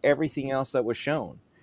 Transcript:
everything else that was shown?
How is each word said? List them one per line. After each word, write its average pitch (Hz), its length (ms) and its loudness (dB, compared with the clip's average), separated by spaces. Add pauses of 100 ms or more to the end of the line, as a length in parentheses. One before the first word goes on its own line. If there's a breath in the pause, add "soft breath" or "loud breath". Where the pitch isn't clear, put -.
everything 143 480 2
else 135 220 -2
that 127 120 2
was 113 120 0
shown? 139 420 -4 (240 loud breath)